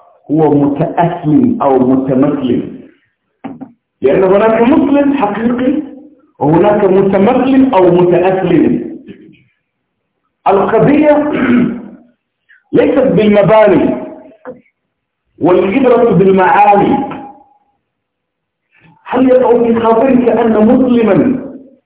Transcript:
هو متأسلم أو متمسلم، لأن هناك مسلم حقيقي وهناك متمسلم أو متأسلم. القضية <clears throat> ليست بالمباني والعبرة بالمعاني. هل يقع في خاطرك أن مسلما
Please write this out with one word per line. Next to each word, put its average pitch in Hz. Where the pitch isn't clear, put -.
هو 151
متأسلم 143
أو 135
متمسلم، 131
لأن 160
هناك 220
مسلم 277
حقيقي 240
وهناك 202
متمسلم 208
أو 190
متأسلم. 175
القضية 294
<clears throat> -
ليست 277
بالمباني 208
والعبرة 202
بالمعاني. 190
هل 262
يقع 240
في 226
خاطرك 226
أن 220
مسلما 233